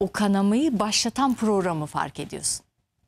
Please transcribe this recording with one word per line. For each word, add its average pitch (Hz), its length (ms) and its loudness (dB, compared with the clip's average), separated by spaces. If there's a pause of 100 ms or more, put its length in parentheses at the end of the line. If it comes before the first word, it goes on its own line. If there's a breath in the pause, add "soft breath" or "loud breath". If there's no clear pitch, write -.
o 190 120 -2
kanamayı 208 640 2
başlatan 233 560 0
programı 180 520 0
fark 147 340 -6
ediyorsun. - 440 -6 (420)